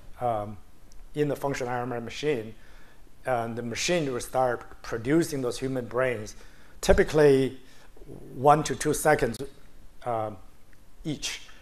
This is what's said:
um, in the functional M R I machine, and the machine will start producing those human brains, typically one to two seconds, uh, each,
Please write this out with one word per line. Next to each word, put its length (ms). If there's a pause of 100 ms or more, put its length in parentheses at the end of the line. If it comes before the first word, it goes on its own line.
(200)
um, 380 (560)
in 140
the 80
functional 360
M 200
R 60
I 20
machine, 540 (720)
and 300
the 60
machine 500
will 80
start 600
producing 580
those 180
human 280
brains, 500 (440)
typically 800 (760)
one 300
to 100
two 180
seconds, 460 (680)
uh, 260 (760)
each, 360 (220)